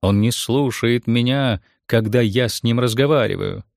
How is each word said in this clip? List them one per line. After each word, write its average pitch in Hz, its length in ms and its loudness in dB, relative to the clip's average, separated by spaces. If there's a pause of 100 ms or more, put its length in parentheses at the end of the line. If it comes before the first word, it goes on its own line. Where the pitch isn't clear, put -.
Он 101 200 2
не 113 100 2
слушает 120 760 -2
меня, 120 540 0 (240)
когда 113 360 2
я 113 280 0
с - 140 -8
ним 117 160 2
разговариваю. 110 840 0 (140)